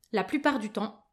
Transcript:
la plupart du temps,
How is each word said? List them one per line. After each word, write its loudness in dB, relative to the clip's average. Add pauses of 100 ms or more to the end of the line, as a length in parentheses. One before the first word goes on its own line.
(120)
la 2
plupart 2
du -6
temps, -6